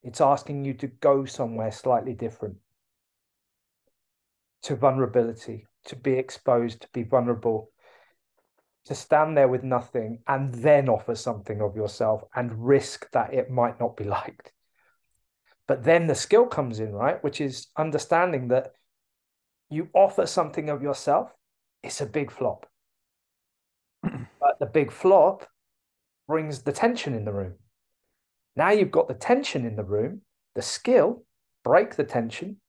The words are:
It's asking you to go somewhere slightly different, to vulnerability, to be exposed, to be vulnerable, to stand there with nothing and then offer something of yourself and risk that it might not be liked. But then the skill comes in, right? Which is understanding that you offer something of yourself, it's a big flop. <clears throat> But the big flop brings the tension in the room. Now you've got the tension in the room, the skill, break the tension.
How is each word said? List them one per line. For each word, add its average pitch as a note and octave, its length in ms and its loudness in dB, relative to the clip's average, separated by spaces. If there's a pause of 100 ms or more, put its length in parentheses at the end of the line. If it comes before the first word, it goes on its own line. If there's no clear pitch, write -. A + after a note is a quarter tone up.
It's B2 160 -12
asking C#3 460 2
you C3+ 80 -4
to C#3 120 -10
go C#3 380 2
somewhere A2+ 480 -6
slightly B2+ 400 -2
different, A2 440 -10 (2000)
to C#3 120 -6
vulnerability, A#2 920 0 (200)
to C#3+ 100 -16
be C3 160 -2
exposed, A#2+ 720 -2
to - 100 -20
be B2 100 -6
vulnerable, A2+ 680 -2 (1120)
to D3 100 -8
stand D#3 400 2
there C#3 140 6
with B2+ 140 0
nothing A#2+ 560 -4 (100)
and C3+ 240 -2
then C3+ 380 4
offer A2 240 0
something G#2+ 480 -6
of G2+ 120 -4
yourself A2 480 -2 (120)
and A#2 320 -6
risk - 460 2
that - 200 0
it C3 180 -2
might A#2+ 300 0
not A#2 160 -4
be G#2+ 80 -10
liked. - 480 -8 (1120)
But B2+ 180 -2
then E3 220 4
the D3 80 2
skill A3 300 4
comes B2+ 360 -4
in, G#2+ 120 -6
right? B2+ 320 -2
Which C#3+ 160 -4
is C3+ 340 -6
understanding D#3 720 0
that B2+ 240 0 (1000)
you D#3 240 -6
offer F#3+ 320 4
something D#3 420 -2
of C#3+ 140 -4
yourself, C#3+ 500 -2 (500)
it's - 200 -10
a C3 40 -4
big C#3+ 240 -4
flop. - 360 -6 (1400)
<clears throat> - 80 -2 (280)
But C#3+ 220 2
the C#3+ 60 -2
big - 260 0
flop F#3 540 4 (840)
brings D3+ 320 -4
the C#3+ 120 -4
tension A#3 420 -2
in G#2+ 100 -6
the G#2 80 -4
room. F#2+ 220 -6 (1000)
Now D#3+ 140 2
you've G#3 220 2
got - 160 2
the C3 60 -6
tension A#3+ 520 0
in G#2+ 80 -6
the G#2 80 -6
room, G#2+ 380 -2 (340)
the - 80 -6
skill, A#3+ 640 2 (400)
break E3+ 320 4
the C#3+ 80 -2
tension. C3 540 -6 (100)